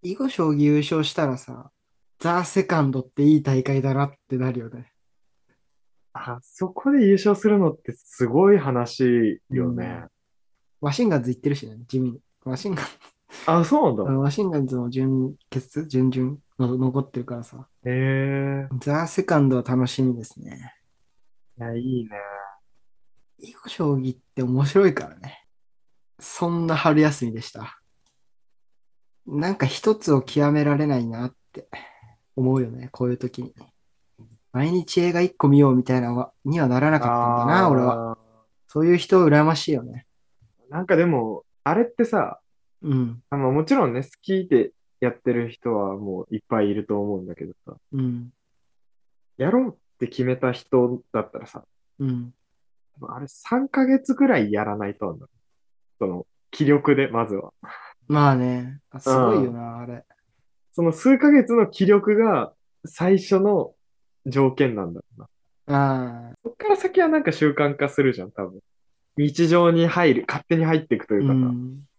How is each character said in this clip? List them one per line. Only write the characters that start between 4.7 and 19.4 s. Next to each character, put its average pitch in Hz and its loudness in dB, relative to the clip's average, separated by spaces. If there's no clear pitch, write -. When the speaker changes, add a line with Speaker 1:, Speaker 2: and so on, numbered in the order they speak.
Speaker 2:
あ 123 -12
そ - -8
こ 277 -2
で 269 6
優 196 8
勝 196 4
す 202 0
る 208 4
の 170 2
っ - -10
て - -14
す - -4
ご 170 6
い 202 6
話 120 0
よ 123 -2
ね。 120 -6
Speaker 1:
う - -8
ん。 85 -20
マ 143 -4
シ 240 0
ン 220 2
ガ 160 2
ン 123 -2
ズ 123 -4
行 123 -6
っ - -20
て 147 -4
る 143 0
し 139 -12
ね、 110 -18
地 131 -2
味 127 -2
に。 123 -14
マ 127 -8
シ 202 -8
ン 190 -4
ガ - -6
ン - -8
ズ。 - -14
Speaker 2:
あ、 165 4
そ 285 2
う 277 2
な 139 2
ん 107 -2
だ。 104 -2
Speaker 1:
あ - 0
の、 135 0
マ 139 0
シ 202 -2
ン 185 -2
ガ 156 -2
ン 135 -2
ズ 127 -6
も 120 -4
準 131 -2
決、 147 -10
準 131 0
々 131 -4
の 127 -2
残 131 0
っ 135 -8
て 123 -8
る 120 -10
か 123 -10
ら 120 -12
さ。 123 -20
Speaker 2:
へ 123 -6
え。 139 -4
Speaker 1:
ザ・ 147 -4
セ 190 -4
カ 170 2
ン 139 4